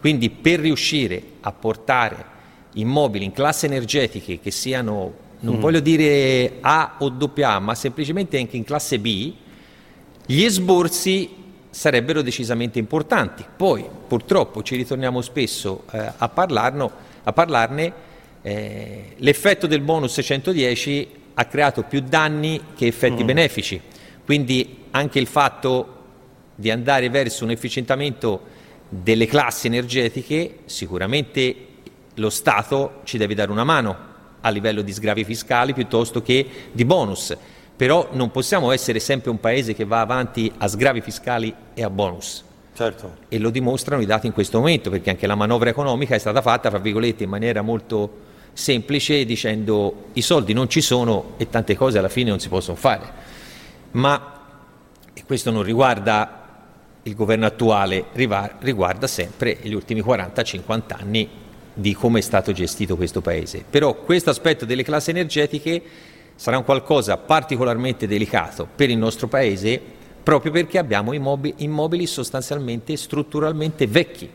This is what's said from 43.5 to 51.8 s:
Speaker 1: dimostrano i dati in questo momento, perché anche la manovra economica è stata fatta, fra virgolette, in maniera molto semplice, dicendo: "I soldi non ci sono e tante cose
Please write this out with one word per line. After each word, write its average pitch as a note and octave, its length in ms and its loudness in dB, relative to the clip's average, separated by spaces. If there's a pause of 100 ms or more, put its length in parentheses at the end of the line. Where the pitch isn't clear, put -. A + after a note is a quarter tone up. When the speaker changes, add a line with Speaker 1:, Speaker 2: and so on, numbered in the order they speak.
Speaker 1:
dimostrano B2+ 520 0
i G2+ 40 0
dati A2 200 0
in G#2+ 60 -2
questo - 260 0
momento, C#3 320 2
perché G2 200 -2
anche F#2+ 160 -2
la G2+ 80 2
manovra A2+ 360 2
economica C3 440 0
è G#2+ 40 2
stata G#2+ 240 0
fatta, A#2 280 2
fra G2+ 80 -2
virgolette, A2 460 0
in F#2 60 -4
maniera G#2+ 320 -2
molto G#2+ 640 -4 (240)
semplice, C#3 720 0
dicendo: G#2+ 880 0
"I - 80 0
soldi A#2+ 300 4
non B2 160 2
ci D#3+ 140 2
sono A#2+ 560 2
e - 100 -2
tante A#2 280 0
cose C3 220 4